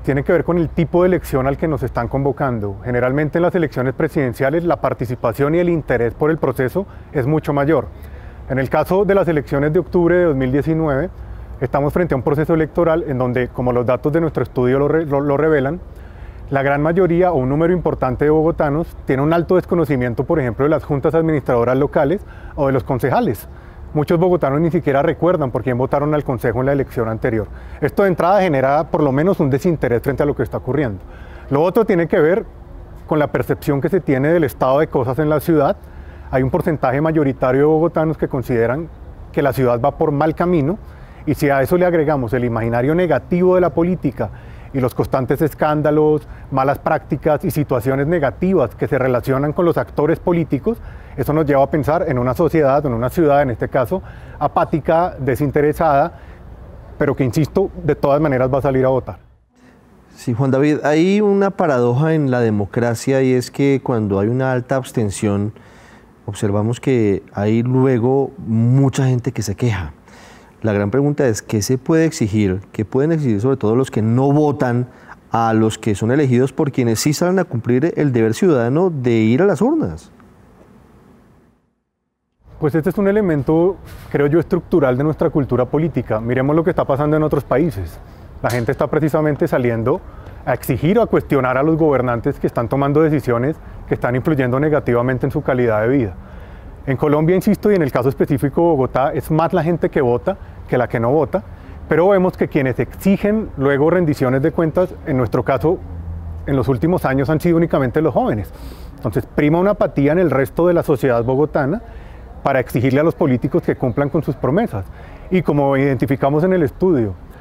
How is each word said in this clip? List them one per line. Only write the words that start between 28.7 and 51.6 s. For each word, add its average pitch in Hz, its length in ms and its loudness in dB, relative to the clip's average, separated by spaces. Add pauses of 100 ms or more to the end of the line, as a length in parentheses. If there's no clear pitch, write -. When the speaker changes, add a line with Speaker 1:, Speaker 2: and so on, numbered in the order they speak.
Speaker 1:
por 165 140 0
lo 139 80 2
menos 160 260 2
un 151 100 2
desinterés 135 540 0
frente 139 220 0
a - 20 2
lo 147 80 0
que 139 80 -2
está 113 160 -4
ocurriendo. 127 400 -2 (500)
Lo 139 140 2
otro 190 240 2
tiene 170 220 2
que 202 100 2
ver 170 260 2 (640)
con 156 140 0
la 143 80 0
percepción 139 520 -2
que 160 80 -2
se 185 120 0
tiene 139 280 0
del 170 140 4
estado 135 380 2
de 160 80 0
cosas 131 320 -2
en 151 100 0
la 151 80 2
ciudad. 156 380 2 (560)
Hay 131 100 2
un 131 80 0
porcentaje 147 500 0
mayoritario 139 600 2
de 147 60 4
bogotanos 160 520 2
que 156 80 -2
consideran 127 640 -2 (420)
que 170 100 -4
la 143 120 2
ciudad 120 280 2
va 135 160 0
por 156 140 0
mal 151 240 0
camino, 175 420 0 (500)
y 151 80 0
si 147 140 0
a 139 140 2
eso 175 160 2
le 180 80 4
agregamos 143 480 0
el 123 100 0
imaginario 117 500 0
negativo 180 600 2
de 185 80 4
la 175 80 2
política 165 580 -2 (460)
y 135 60 -2
los - 140 0
constantes 131 460 0
escándalos, 151 880 2 (220)
malas 135 280 0
prácticas 156 680 0
y 147 40 -2
situaciones 135 580 0
negativas 165 680 0
que 127 140 -4
se 143 100 0
relacionan 131 560 0
con 185 100 0
los 160 140 2
actores 151 400 0
políticos, 170 600 -2 (380)
eso 147 160 -2
nos 156 140 2
lleva 135 160 4